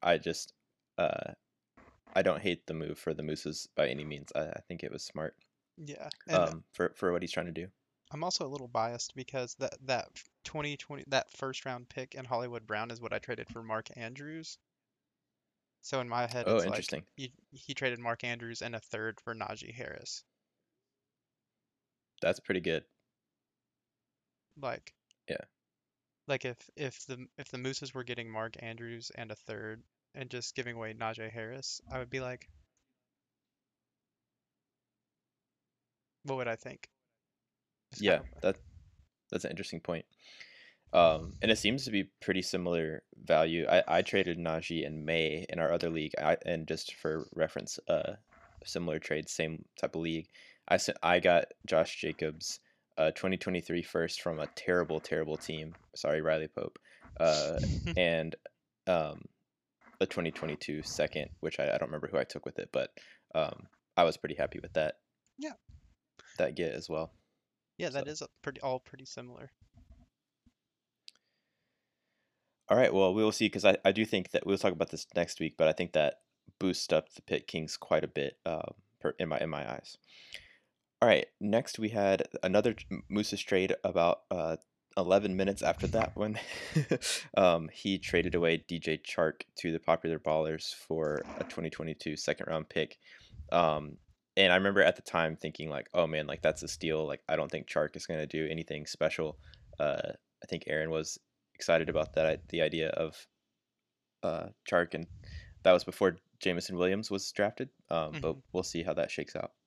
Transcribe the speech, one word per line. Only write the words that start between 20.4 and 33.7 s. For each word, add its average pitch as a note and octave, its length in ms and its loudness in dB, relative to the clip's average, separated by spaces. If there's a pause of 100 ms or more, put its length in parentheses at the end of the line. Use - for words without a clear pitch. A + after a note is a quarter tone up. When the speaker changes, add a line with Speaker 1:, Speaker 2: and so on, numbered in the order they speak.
Speaker 1:
That's F2 200 2
pretty F#2 200 -2
good. D#2+ 240 -2 (1700)
Speaker 2:
Like, C3 380 -8 (340)
Speaker 1:
Yeah. - 180 -8 (840)
Speaker 2:
like, C3+ 160 -2
if, - 320 -10
if C#3 300 -8
the, B2+ 200 -12 (100)
if C#3+ 120 -16
the B2+ 100 -8
Mooses C3 360 -6
were B2+ 100 -8
getting A#2 260 -10
Mark A2 320 -6
Andrews A#2 480 -12
and A#2 220 -12
a G#2+ 40 -14
third A2 460 -10 (320)
and B2+ 160 -12
just B2 240 -8
giving A#2+ 220 -8
away A2 180 -8
Najee A2 360 -8
Harris, A#2 500 -10 (100)
I C3 80 -6
would B2 120 -10
be C3+ 100 -4
like, B2+ 280 -10 (3750)